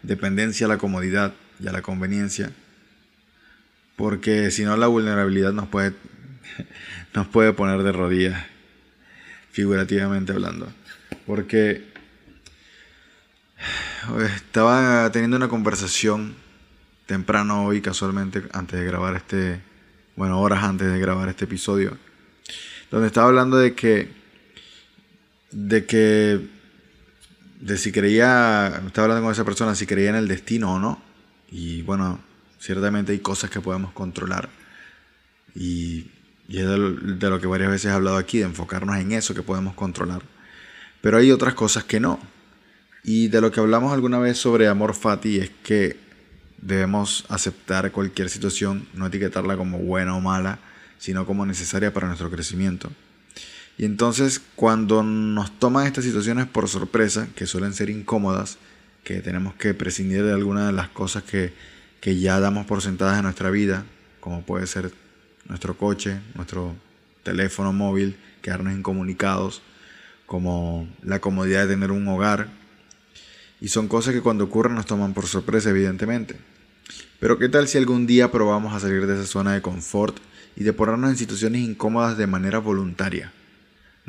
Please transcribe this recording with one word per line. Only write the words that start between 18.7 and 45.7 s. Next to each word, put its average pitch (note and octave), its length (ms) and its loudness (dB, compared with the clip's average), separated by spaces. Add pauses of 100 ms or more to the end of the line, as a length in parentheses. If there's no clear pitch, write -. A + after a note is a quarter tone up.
de F2 60 -2
grabar F2+ 280 -2
este, F#2 460 -4 (560)
bueno, F#2+ 240 0
horas G2+ 240 2
antes F#2+ 260 0
de F#2 80 0
grabar F#2 300 0
este F#2 160 -6
episodio, G2 520 -2 (920)
donde A2+ 160 2
estaba A2+ 220 6
hablando B2+ 300 6
de B2 160 6
que, A2 360 2 (1400)
de G#2 340 2
que, G#2+ 640 4 (1120)
de G2 160 -4
si F#2+ 160 -2
creía, G#2+ 920 4
estaba G#2+ 180 2
hablando A2+ 180 2
con A2+ 100 0
esa G#2+ 120 0
persona G#2 300 -2
si G2 120 -4
creía G2 240 2
en G#2+ 60 0
el A2 120 0
destino G2 460 -2
o F#2 40 -2
no. A2 220 -4 (500)
Y E2+ 320 -8
bueno, F#2 380 -2 (380)
ciertamente G2+ 540 -2
hay G2+ 80 -2
cosas G2 300 -4
que G#2 100 -6
podemos F#2 320 -6
controlar. F#2 560 -8 (1040)
Y, E2+ 560 -6 (380)
y F#2 100 -8
es F#2 80 0
de G2 120 2
lo, G2+ 140 2
de G2 380 -2
lo F#2 100 0
que F2+ 60 -4
varias F#2 240 2
veces G2 160 0
he G2+ 80 2
hablado F#2+ 220 2
aquí, F#2+ 220 0
de G#2+ 60 2
enfocarnos F#2 520 -4
en F#2+ 160 -2
eso A2 220 -2
que F2+ 80 -8
podemos F#2+ 320 -4
controlar. F2+ 480 -6 (800)
Pero A2 180 6
hay C3 120 10
otras B2+ 240 4
cosas G#2+ 300 0
que A2 160 0
no. G2 180 -2 (840)
Y A2+ 240 2
de A2 120 4
lo A2 100 6
que A#2 100 0
hablamos A#2 320 4
alguna B2 260 2
vez B2 200 2
sobre A#2 300 6
amor G#2 260 2
fati G#2 440 0
es F#2+ 120 -2 (120)
que G#2 340 2 (680)